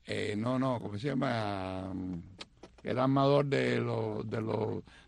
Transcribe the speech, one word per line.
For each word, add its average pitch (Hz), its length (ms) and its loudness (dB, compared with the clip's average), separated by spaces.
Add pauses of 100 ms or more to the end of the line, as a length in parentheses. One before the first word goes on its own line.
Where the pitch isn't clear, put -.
Eh, 101 320 -2
no, 127 220 0
no, 131 220 0
¿cómo 104 180 -6
se 139 80 -4
llama? 101 840 -2 (920)
El 113 160 -2
armador 139 460 6
de 127 340 2
los, 113 500 -2
de 110 120 -2
los 110 420 -2 (240)